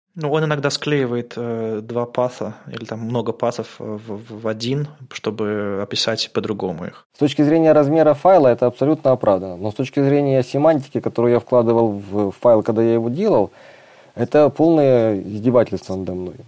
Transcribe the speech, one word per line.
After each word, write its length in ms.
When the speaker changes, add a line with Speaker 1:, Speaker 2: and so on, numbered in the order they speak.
Speaker 1:
Ну, 180
он 120
иногда 260
склеивает, 680
э, 460
два 220
паса 520
или 180
там 160
много 320
пасов 460
в, 200
в, 440
в 60
один, 400
чтобы 720
описать 500
по-другому 540
их. 280
Speaker 2:
С 40
точки 240
зрения 300
размера 420
файла 340
это 180
абсолютно 460
оправдано, 440
но 140
с 40
точки 260
зрения 420
семантики, 580
которую 320
я 80
вкладывал 500
в 420
файл, 300
когда 200
я 120
его 140
делал, 440
это 340
полное 680
издевательство 760
надо 200
мной. 200